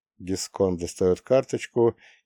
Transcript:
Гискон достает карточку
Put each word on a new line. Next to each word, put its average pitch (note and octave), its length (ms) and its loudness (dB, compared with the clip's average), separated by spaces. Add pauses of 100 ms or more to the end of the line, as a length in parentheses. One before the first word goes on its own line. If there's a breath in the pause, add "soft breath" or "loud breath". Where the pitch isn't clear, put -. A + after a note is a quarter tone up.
(180)
Гискон F#2 580 -2
достает F2+ 440 0
карточку B2 760 0 (300)